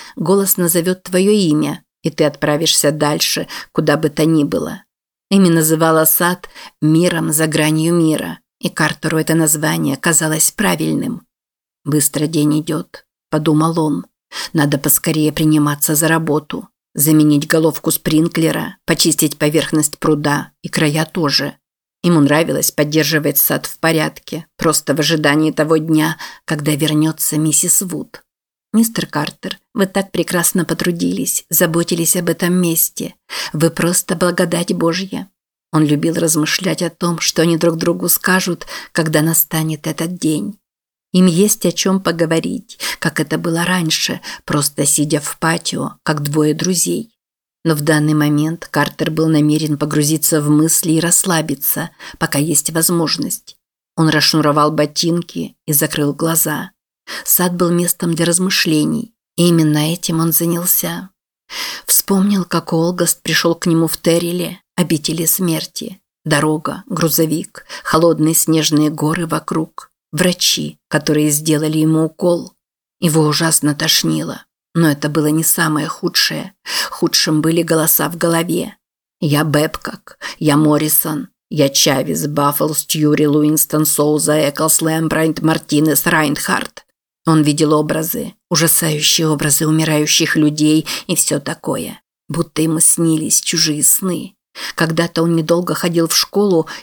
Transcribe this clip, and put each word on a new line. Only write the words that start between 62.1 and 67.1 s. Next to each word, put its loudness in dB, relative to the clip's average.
как -4
Олгаст 0
пришёл 0
к -4
нему 4
в -4
Терриле, -2
обители 0
смерти. -4
Дорога, 0
грузовик, -2